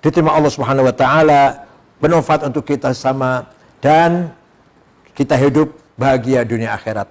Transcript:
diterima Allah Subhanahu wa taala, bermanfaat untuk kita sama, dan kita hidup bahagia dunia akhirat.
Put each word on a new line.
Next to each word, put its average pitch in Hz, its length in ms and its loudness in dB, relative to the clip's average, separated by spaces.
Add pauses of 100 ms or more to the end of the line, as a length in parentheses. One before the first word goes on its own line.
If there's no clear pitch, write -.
diterima 156 320 0
Allah 151 160 0
Subhanahu 135 320 -2
wa 127 80 2
taala, 139 720 2 (320)
bermanfaat 151 560 0
untuk 147 160 -6
kita 135 240 -4
sama, 131 560 -4 (320)
dan 165 560 0 (800)
kita 143 160 -2
hidup 143 400 2 (240)
bahagia 127 480 0
dunia 113 320 -6
akhirat. 107 340 -8